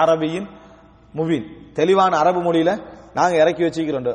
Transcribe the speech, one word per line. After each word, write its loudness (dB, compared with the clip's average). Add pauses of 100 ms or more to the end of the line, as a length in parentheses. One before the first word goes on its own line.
அரபியின் 0 (680)
முபீன்", -4 (260)
தெளிவான 2
அரபு 2
மொழியில 0 (420)
நாங்க 2
இறக்கி 2
வச்சுக்கிறோம். -4 (100)